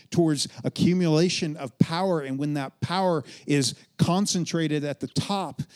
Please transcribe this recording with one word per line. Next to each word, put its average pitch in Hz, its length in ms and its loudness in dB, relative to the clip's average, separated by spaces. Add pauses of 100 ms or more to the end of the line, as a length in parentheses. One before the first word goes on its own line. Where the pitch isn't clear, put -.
towards 160 380 2 (160)
accumulation 170 960 2
of 135 200 -10
power, 170 440 2
and 135 180 -4
when 147 160 -2
that 135 260 -8
power 175 420 0 (220)
is 139 300 0 (240)
concentrated 165 840 0
at 143 160 -6
the 135 80 -6
top, 165 540 -4 (140)